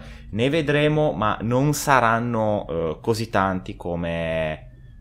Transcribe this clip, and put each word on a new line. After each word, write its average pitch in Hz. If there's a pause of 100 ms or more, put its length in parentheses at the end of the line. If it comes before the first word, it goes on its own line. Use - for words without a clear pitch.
(300)
ne 110
vedremo, 151
ma 107
non 131
saranno, 117
eh, 80
così 113
tanti 95
come... 82